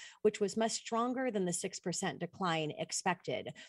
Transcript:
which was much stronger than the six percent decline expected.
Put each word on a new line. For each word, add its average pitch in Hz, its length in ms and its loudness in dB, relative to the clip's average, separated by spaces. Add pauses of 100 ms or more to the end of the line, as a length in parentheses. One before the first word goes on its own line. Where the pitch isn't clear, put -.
(220)
which 214 180 4
was 196 180 0
much 226 140 4
stronger 247 600 0
than 196 140 2
the 175 80 2
six - 260 -4
percent 180 400 -2
decline 165 580 0
expected. 147 720 -2 (200)